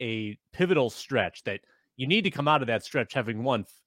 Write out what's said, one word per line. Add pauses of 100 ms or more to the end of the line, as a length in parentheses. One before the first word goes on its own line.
a (160)
pivotal
stretch
that (360)
you
need
to
come
out
of
that
stretch
having
won
f-,